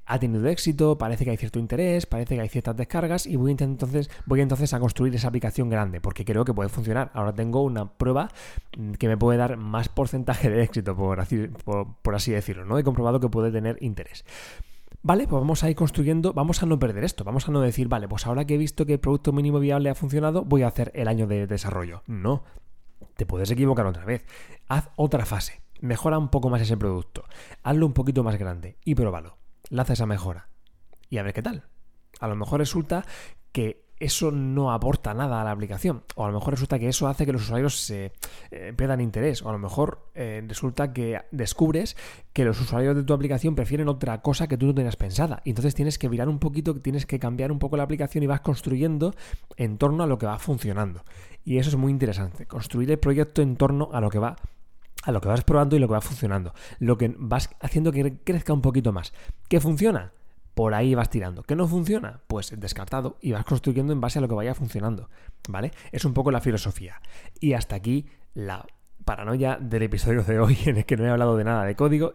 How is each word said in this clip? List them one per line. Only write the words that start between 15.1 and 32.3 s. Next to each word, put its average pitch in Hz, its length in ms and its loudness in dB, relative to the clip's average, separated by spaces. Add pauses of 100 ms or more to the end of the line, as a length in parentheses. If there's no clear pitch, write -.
pues 143 100 4
vamos 151 240 2
a 160 60 2
ir 156 80 2
construyendo, 160 560 2
vamos 160 300 2
a 170 40 2
no 160 120 4
perder 113 260 0
esto, 170 200 -4
vamos 120 220 -2
a 156 60 -2
no 143 80 4
decir, 123 280 2
"Vale, 107 200 -2
pues 104 180 -4
ahora 131 200 0
que 147 80 0
he - 20 4
visto 151 300 0
que 147 80 4
el 139 60 2
producto 143 340 2
mínimo 143 260 4
viable 143 300 2
ha 135 40 0
funcionado, 151 520 0
voy 139 160 6
a 120 60 4
hacer 117 260 -2
el 117 140 0
año 110 180 2
de 101 200 0
desarrollo". 92 600 -4
No, 113 360 -2 (720)
te 98 120 -2
puedes 92 240 0
equivocar 120 340 4
otra 87 220 -2
vez. 120 180 -4 (420)
Haz 139 300 0
otra 143 300 2
fase, - 340 -4 (220)
mejora 127 340 0
un 151 140 0
poco 131 180 2
más 120 140 2
ese 110 160 2
producto, 95 460 -4 (380)
hazlo 151 220 4
un 143 80 4
poquito 131 320 2
más 107 140 0
grande 87 440 -6
y 156 120 2
pruébalo. 95 420 -2 (320)
Lanza 123 240 0
esa 113 140 0
mejora 92 420 -4 (600)
y 117 80 -2
a 101 40 -4
ver 98 120 -4
qué 110 80 -6
tal. 196 220 -6 (560)
A 117 60 -6
lo 107 100 -4